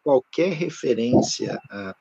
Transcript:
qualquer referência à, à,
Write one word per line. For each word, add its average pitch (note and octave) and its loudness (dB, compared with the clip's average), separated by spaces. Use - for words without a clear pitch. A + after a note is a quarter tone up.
qualquer D#3+ 2
referência B2 0
à, G2+ -10
à, F#2+ -12